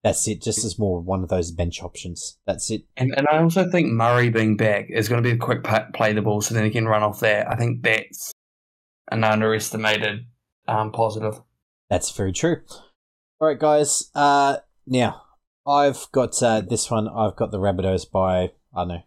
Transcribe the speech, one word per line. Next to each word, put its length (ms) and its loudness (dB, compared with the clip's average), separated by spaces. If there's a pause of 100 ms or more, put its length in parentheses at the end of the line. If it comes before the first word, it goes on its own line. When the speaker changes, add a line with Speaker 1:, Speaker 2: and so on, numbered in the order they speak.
Speaker 1:
That's 280 0
it. 120 -6
Just 220 -2
as 160 -6
more 220 0
one 200 -2
of 60 -4
those 240 -2
bench 320 -4
options. 540 -12 (100)
That's 240 -4
it. 120 -4 (120)
Speaker 2:
And, 220 0
and 100 2
I 140 4
also 280 2
think 220 2
Murray 380 4
being 260 2
back 340 2
is 200 -2
gonna 120 2
be 100 2
a 60 0
quick 280 -2
pa-, 280 0
play 200 0
the 80 0
ball, 180 0
so 160 -4
then 80 2
he 60 2
can 180 0
run 160 2
off 160 -2
that. 320 2
I 60 -2
think 260 -2
that's 480 -2 (800)
an 140 0
underestimated, 1000 0 (440)
um, 240 -2
positive. 480 -2 (480)
Speaker 1:
That's 220 0
very 200 -2
true. 300 -2 (800)
All 80 2
right, 100 -2
guys. 560 2
Uh, 420 4 (300)
now, 360 0 (440)
I've 460 2
got, 280 0
uh, 200 4
this 280 -4
one. 200 -2
I've 260 -2
got 160 -2
the 80 -6
Rabbitohs 500 0
by, 420 2 (220)
I 40 -6
don't 100 -2
know. 200 -8